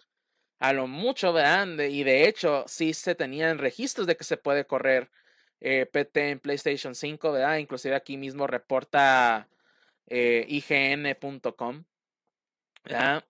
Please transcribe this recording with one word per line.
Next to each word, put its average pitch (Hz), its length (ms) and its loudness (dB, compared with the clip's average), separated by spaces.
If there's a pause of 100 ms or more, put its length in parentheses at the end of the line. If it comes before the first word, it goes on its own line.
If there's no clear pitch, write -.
(580)
a 135 140 2
lo 135 160 0
mucho, 185 440 -2
¿verdad? 165 360 4
De, 147 220 -4
y 143 120 -4
de 135 240 6
hecho, 151 400 0
sí 156 280 -2
se 175 200 -4
tenían 156 440 -2
registros 190 500 -4
de 165 80 2
que - 80 -16
se - 140 -4
puede 143 280 0
correr, 131 440 0 (500)
eh, 131 260 0
P 143 180 0
T 147 260 0
en 139 100 -8
PlayStation 143 560 -4
cinco, 151 340 -4
¿verdad? 143 280 0
Inclusive 139 360 -4
aquí 135 220 -6
mismo 139 320 -6
reporta, 127 1000 2 (600)
eh, 120 400 2
I 147 140 -4
G 139 300 0
N 143 220 -4
punto 135 400 -8
com, 131 300 -10 (1000)
¿verdad? 139 480 -2